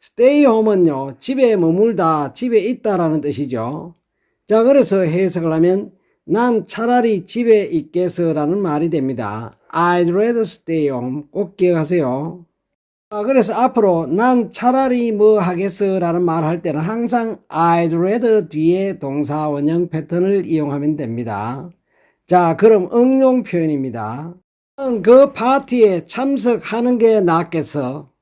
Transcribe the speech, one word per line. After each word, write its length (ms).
stay 420
home은요, 720
집에 380
머물다, 760
집에 260
있다라는 640
뜻이죠. 720
자, 160
그래서 380
해석을 540
하면 380
난 400
차라리 580
집에 400
있겠어라는 920
말이 320
됩니다. 680
I'd 440
rather 280
stay 460
home 420
꼭 260
기억하세요. 880
아, 120
그래서 320
앞으로 520
"난 460
차라리 600
뭐 280
하겠어"라는 840
말 200
할 160
때는 200
항상 580
I'd 460
rather 540
뒤에 500
동사 500
원형 400
패턴을 580
이용하면 500
됩니다. 760
자, 300
그럼 360
응용 520
표현입니다. 920
"나는 260
그 300
파티에 760
참석하는 920
게 240
낫겠어." 880